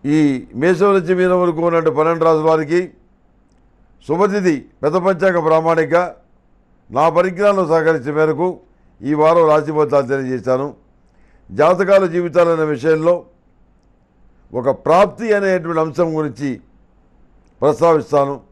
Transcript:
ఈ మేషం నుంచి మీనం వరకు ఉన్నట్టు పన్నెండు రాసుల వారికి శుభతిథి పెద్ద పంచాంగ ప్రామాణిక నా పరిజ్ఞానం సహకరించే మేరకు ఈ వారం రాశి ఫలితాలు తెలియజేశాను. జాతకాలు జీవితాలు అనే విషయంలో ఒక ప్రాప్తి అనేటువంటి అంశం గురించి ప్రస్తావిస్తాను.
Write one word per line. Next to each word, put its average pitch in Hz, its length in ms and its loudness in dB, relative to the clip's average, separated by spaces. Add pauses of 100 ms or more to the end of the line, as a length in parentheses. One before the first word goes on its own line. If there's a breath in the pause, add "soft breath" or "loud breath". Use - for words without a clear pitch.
ఈ 143 500 0
మేషం 175 400 2
నుంచి 185 200 0
మీనం 180 280 0
వరకు 170 240 -2
ఉన్నట్టు 165 240 0
పన్నెండు 160 340 -2
రాసుల 160 260 2
వారికి 160 300 0 (1300)
శుభతిథి 180 580 0 (160)
పెద్ద 151 140 0
పంచాంగ 185 520 0
ప్రామాణిక 160 460 0 (960)
నా 143 260 2
పరిజ్ఞానం 185 520 0
సహకరించే 156 440 0
మేరకు 156 480 -2 (420)
ఈ 139 120 -2
వారం 160 340 4
రాశి 151 240 0
ఫలితాలు 143 340 0
తెలియజేశాను. 131 680 -4 (760)
జాతకాలు 185 560 2
జీవితాలు 170 440 0
అనే 160 140 0
విషయంలో 156 600 0 (1300)
ఒక 127 160 -2 (160)
ప్రాప్తి 190 460 2
అనేటువంటి 180 480 -2
అంశం 160 380 -2
గురించి 139 420 -6 (1000)
ప్రస్తావిస్తాను. 143 800 0 (120)